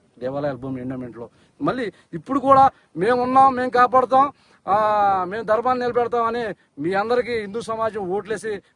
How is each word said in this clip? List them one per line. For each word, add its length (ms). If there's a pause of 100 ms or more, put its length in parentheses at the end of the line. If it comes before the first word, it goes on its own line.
(180)
దేవాలయాల 380
భూమి 240
ఎండోమెంట్లో. 460 (340)
మళ్ళీ 320 (200)
ఇప్పుడు 260
కూడా 320 (260)
మేమున్నాం, 580
మేము 160
కాపాడుతాం, 640 (340)
ఆ, 100 (520)
మేము 160
ధర్మాన్ని 400
నిలబెడతాం 400
అని 200 (380)
మీ 100
అందరికీ 480
హిందూ 200
సమాజం 420 (120)
ఓట్లేసి 380 (240)